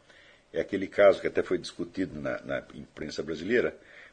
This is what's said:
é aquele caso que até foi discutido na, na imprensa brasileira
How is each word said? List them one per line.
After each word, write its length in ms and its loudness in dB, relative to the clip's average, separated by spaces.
é 80 0
aquele 260 -2
caso 320 8
que 80 0
até 160 0
foi 140 0
discutido 640 -6
na, 220 -4
na 220 -6
imprensa 480 -10
brasileira 540 -2